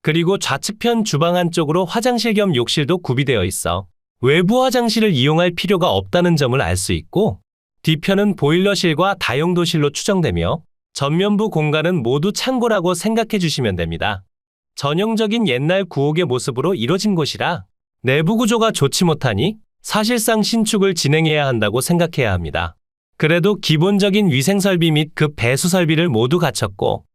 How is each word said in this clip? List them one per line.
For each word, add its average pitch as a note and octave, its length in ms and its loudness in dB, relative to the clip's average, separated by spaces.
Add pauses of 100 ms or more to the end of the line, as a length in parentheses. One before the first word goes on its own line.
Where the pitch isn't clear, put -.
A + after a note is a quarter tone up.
그리고 E3+ 360 0
좌측편 A3 640 -2
주방 E3+ 320 0
안쪽으로 E3+ 480 0
화장실 A#3 500 -2
겸 G3 220 2
욕실도 D3 440 0
구비되어 B2+ 440 0
있어 F#2 440 -4 (340)
외부 F3+ 420 2
화장실을 A#3 480 2
이용할 D#3 400 2
필요가 F3 400 0
없다는 E3 460 2
점을 C3+ 240 0
알 F2+ 160 0
수 - 160 -2
있고 G2+ 480 -4 (400)
뒤편은 F#3+ 560 0
보일러실과 F3+ 840 0
다용도실로 E3 680 0
추정되며 C#3+ 760 -2 (300)
전면부 G3 560 0
공간은 D#3 540 0
모두 D3 280 0
창고라고 G#3+ 600 0
생각해 A3 440 -2
주시면 C#3 380 0
됩니다. E2+ 480 -4 (520)
전형적인 G#3 760 0
옛날 D#3 340 0
구옥의 D#3 400 -2
모습으로 C3 500 -2
이뤄진 F#3 400 0
곳이라 D3 520 -4 (360)
내부 D#3+ 360 2
구조가 A3 340 2
좋지 C#3 320 0
못하니 D3 540 0 (240)
사실상 A3 600 0
신축을 G#3 520 0
진행해야 D#3 520 2
한다고 A2+ 360 0
생각해야 E3 500 0
합니다. E2 460 -4 (400)
그래도 E3+ 380 2
기본적인 F#3+ 760 2
위생설비 F3+ 600 2
및 D3+ 240 0
급 D3 200 -2
배수 C3 320 0
설비를 E3+ 400 2
모두 B2+ 320 2
갖췄고 A2+ 640 -2 (120)